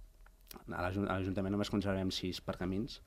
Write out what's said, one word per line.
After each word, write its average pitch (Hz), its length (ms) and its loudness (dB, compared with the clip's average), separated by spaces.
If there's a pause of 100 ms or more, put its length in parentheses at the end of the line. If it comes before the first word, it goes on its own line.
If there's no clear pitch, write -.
(680)
a 82 160 -4
l'Ajun-, 95 240 2
a 92 80 2
l'Ajuntament 95 400 2
només 101 160 2
conservem 95 400 2
sis - 320 -2
pergamins, 92 640 -2